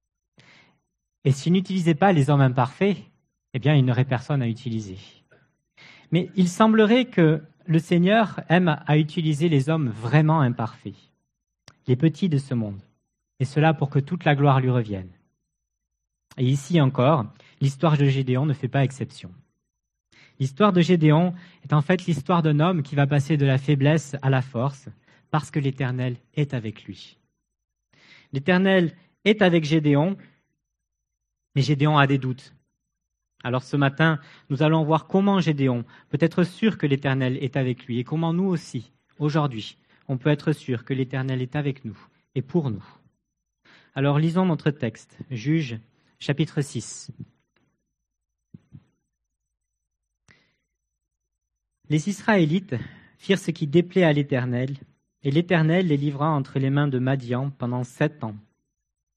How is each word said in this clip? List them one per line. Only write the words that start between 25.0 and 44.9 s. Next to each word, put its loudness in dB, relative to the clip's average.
parce -4
que -6
l'Éternel -4
est -4
avec -10
lui. -20
L'Éternel 2
est 2
avec 4
Gédéon, 2
mais 2
Gédéon 2
a 6
des 2
doutes. -8
Alors -2
ce -6
matin, 2
nous 0
allons 2
voir 0
comment 2
Gédéon 0
peut -4
être 2
sûr -2
que -2
l'Éternel -2
est -8
avec -4
lui -4
et -4
comment -4
nous -2
aussi, -6
aujourd'hui, -4
on -4
peut -2
être -2
sûr -6
que -8
l'Éternel -6
est -8
avec -6
nous -14
et -4
pour -2
nous. -8
Alors 0
lisons 0
notre -4
texte, -10